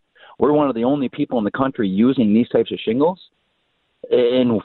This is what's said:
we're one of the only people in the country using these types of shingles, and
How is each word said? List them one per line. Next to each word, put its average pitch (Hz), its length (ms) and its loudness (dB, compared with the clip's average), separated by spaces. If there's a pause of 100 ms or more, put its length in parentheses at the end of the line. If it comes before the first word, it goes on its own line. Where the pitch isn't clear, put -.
(380)
we're 139 140 2
one 147 160 2
of 123 60 -4
the 113 100 -4
only 135 240 0
people 143 300 -4
in 104 60 0
the 101 60 -4
country 127 380 -2
using 113 460 2
these 120 140 2
types 113 240 0
of 92 120 -6
shingles, 147 360 -2 (880)
and 120 540 2